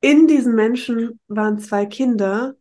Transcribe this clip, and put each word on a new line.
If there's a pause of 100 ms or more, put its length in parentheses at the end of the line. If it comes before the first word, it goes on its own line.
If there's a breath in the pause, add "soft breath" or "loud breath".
in
diesen
Menschen
waren
zwei
Kinder